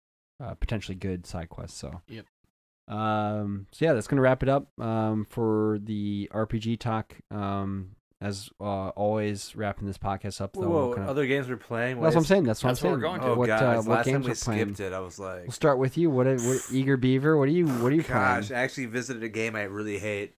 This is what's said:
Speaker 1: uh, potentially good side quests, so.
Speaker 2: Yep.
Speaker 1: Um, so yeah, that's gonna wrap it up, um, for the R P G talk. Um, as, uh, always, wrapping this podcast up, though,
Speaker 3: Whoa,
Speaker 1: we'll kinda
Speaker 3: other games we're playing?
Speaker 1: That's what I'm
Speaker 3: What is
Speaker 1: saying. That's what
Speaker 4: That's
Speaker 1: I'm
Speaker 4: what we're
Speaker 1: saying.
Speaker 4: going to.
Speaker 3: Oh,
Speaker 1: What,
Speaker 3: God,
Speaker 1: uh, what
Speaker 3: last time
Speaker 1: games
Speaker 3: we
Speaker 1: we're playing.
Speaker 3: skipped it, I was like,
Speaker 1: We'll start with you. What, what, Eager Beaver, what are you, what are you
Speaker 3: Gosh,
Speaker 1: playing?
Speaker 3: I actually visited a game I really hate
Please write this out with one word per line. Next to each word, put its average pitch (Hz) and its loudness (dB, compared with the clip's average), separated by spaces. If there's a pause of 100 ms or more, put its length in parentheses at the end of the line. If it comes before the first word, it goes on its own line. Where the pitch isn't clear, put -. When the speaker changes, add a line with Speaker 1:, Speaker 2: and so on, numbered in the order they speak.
(400)
Speaker 1:
uh, 110 -10
potentially 101 -4
good 92 -6
side 82 -10
quests, 90 -14
so. 80 -12
Speaker 2:
Yep. 110 -16 (600)
Speaker 1:
Um, 107 -2
so - 0
yeah, 160 6
that's 110 0
gonna 139 2
wrap 131 4
it 127 2
up, 139 2 (120)
um, 110 0
for 107 2
the 104 -4
R 110 -2
P 113 -2
G 113 -2
talk. 110 -4 (160)
Um, 98 -4 (300)
as, 101 -6 (120)
uh, 95 -4
always, 104 -2
wrapping 101 -4
this 95 -6
podcast 98 -6
up, 98 -8
though, 190 -6
Speaker 3:
Whoa, 170 2
Speaker 1:
we'll 120 -2
kinda 98 -4
Speaker 3:
other 139 0
games 131 0
we're 123 -6
playing? 120 -4
Speaker 1:
That's 120 -6
what 160 4
I'm 156 6
Speaker 3:
What 165 6
is 151 2
Speaker 1:
saying. 190 6
That's 110 0
what 127 2
Speaker 4:
That's 127 0
Speaker 1:
I'm 180 4
Speaker 4:
what 160 0
we're - -2
Speaker 1:
saying. - -4
Speaker 4:
going - -6
to. 131 0
Speaker 3:
Oh, - 2
Speaker 1:
What, 123 4
Speaker 3:
God, 107 4
Speaker 1:
uh, 120 4
what 107 -2
Speaker 3:
last 113 4
time 131 2
Speaker 1:
games 139 0
Speaker 3:
we 120 0
Speaker 1:
we're 110 -2
playing. 107 0
Speaker 3:
skipped 101 -8 (120)
it, - -6
I 95 -4
was 92 -10
like, 92 -8
Speaker 1:
We'll 123 -10
start 139 2
with 131 0
you. 165 4
What, 127 4
what, 127 0
Eager 135 2
Beaver, 131 4
what 135 4
are - 2
you, 175 4
what 123 2
are 147 4
you 165 4
Speaker 3:
Gosh, 123 2
Speaker 1:
playing? 123 -4
Speaker 3:
I - 2
actually 131 -4
visited 117 -6
a 113 -4
game 110 -4
I 104 -2
really 101 -4
hate 101 -6